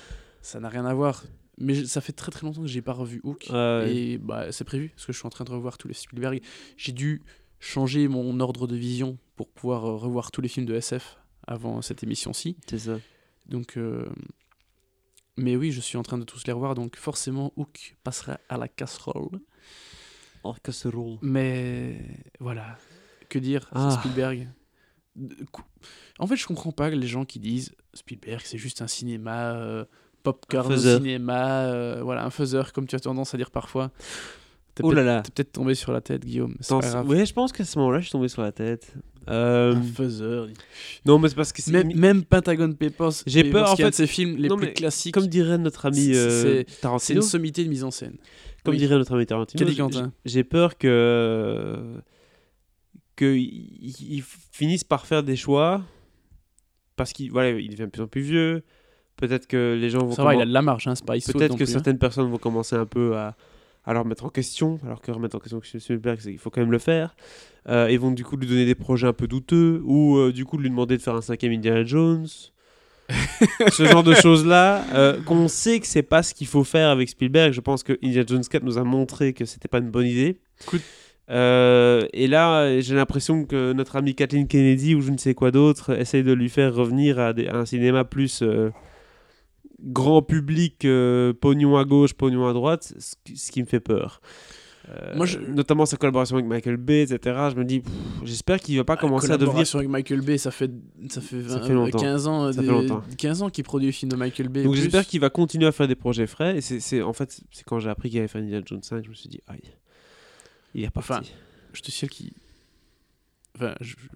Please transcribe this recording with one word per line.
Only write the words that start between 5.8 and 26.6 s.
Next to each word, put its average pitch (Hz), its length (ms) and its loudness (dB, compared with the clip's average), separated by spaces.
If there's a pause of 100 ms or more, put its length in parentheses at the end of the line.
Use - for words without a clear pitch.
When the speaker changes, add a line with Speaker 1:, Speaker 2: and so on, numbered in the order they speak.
Speaker 2:
les - 60 -14
Spielberg. 127 480 -10 (340)
J'ai - 160 -12
dû 139 300 -6 (380)
changer 139 500 -2
mon 127 320 -4
ordre 123 260 -4
de 120 80 -8
vision 123 420 -6 (200)
pour 107 100 -12
pouvoir, 120 380 -8
euh, 110 100 -6
revoir 120 360 -8
tous - 100 -10
les 123 80 -6
films 127 160 -8
de 113 80 -6
S 117 240 -6
F - 200 -18 (300)
avant 113 340 -10
cette - 220 -12
émission-ci. 113 540 -10 (100)
Speaker 1:
C'est 113 120 -10
ça. 110 180 -8 (500)
Speaker 2:
Donc, 123 300 -12
euh, 113 280 -8 (1300)
mais 127 180 -2
oui, 151 160 -4
je 123 80 -10
suis - 180 -10
en 117 60 -8
train 123 140 -10
de 117 80 -10
tous - 200 -20
les 123 60 -6
revoir, 131 240 -6
donc 120 220 -10
forcément, 139 580 -8
Hook - 480 -14
passera 131 340 -12 (120)
à 127 80 -8
la 120 100 -8
casserole. - 720 -12 (1040)
Speaker 1:
En 110 120 -10
casserole. 117 640 -10
Speaker 2:
Mais 127 800 -4 (400)
voilà, 113 360 -12 (520)
que 135 100 -6
dire, 131 220 -4 (100)
c'est 131 80 -6
Speaker 1:
Ah. 139 120 0
Speaker 2:
Spielberg. 127 560 -4 (680)
De-, 131 200 -16 (180)
cou-, - 100 -20 (560)
en 180 80 -6
fait, 262 80 -2
je - 100 -6
comprends 160 280 -8